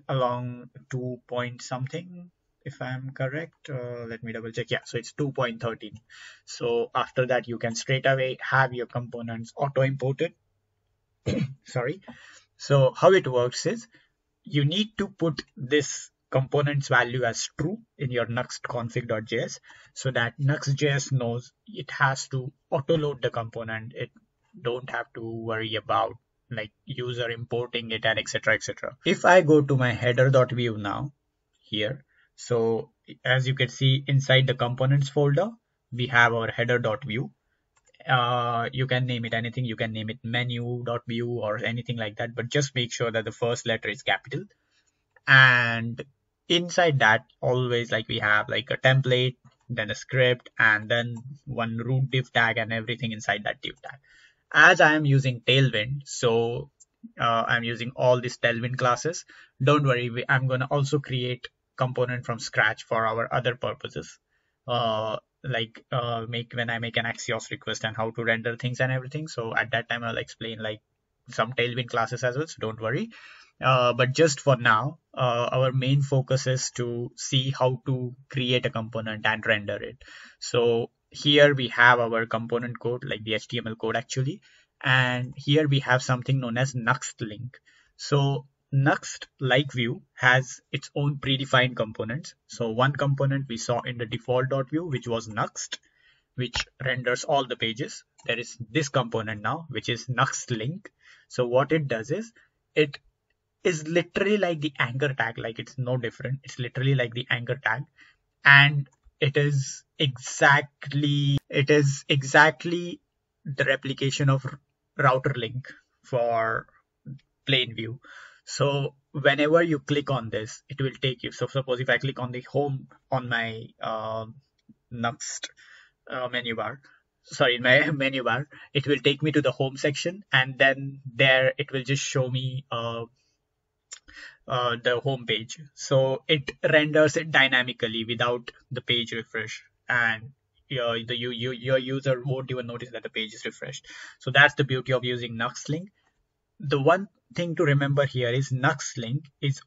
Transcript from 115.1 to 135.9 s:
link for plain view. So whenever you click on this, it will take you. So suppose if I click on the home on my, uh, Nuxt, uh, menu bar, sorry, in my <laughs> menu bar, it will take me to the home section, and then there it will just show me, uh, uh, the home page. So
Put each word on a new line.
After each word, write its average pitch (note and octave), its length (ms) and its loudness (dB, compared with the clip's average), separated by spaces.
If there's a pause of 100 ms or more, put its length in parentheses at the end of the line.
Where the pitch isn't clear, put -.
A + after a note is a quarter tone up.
link A#2 380 -6 (320)
for A2+ 640 0 (800)
plain B2 300 0
view. A2+ 240 -8 (460)
So C#3 500 0 (160)
whenever D3 500 4
you D#3+ 180 2
click D3 300 -2
on A#2 200 -2
this, G#2+ 400 -8
it C#3 100 -10
will C3+ 220 -2
take C3 220 -2
you. A#2+ 100 -8
So B2 140 -4
suppose C3 340 -2
if B2+ 80 0
I A#2+ 80 4
click C3+ 200 -6
on B2 140 -6
the B2 180 -10
home C#3 380 -2 (240)
on B2 160 -2
my, A2+ 380 -4 (160)
uh, A2 460 -6 (640)
Nuxt, - 600 -6 (600)
uh, B2+ 200 -4
menu A#2+ 260 -4
bar, A2+ 240 -4 (440)
sorry, B2+ 320 2
in A#2+ 60 -4
my C3+ 300 6
<laughs> - 0 -
menu C3+ 320 -2
bar, A#2+ 240 0 (260)
it C3+ 140 0
will C#3+ 120 2
take C#3 220 2
me D3+ 120 2
to D3+ 80 4
the C3+ 100 2
home C3+ 240 -2
section, D#3 560 -2
and C3 260 2
then C#3 440 2 (120)
there C3 440 4
it C#3 160 -6
will C3+ 100 -4
just C#3 200 -2
show B2+ 260 -2
me, B2+ 420 -4
uh, A#2 320 -4 (1400)
uh, B2 360 -2
the B2 160 2
home B2+ 280 -4
page. A2+ 320 -6 (160)
So C3+ 520 0